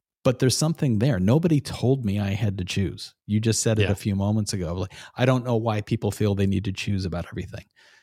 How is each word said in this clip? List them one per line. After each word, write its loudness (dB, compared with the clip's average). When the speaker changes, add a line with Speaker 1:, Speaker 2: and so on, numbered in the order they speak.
Speaker 1:
But 2
there's 2
something 0
there. 2
Nobody 4
told -2
me 0
I -2
had -2
to -4
choose. -4
You 0
just 0
said 2
it 4
Speaker 2:
Yeah. 2
Speaker 1:
a 2
few -2
moments 0
ago. -4
Like, -6
I 2
don't 2
know 0
why 0
people -2
feel 0
they 2
need 0
to -2
choose -4
about -6
everything. -10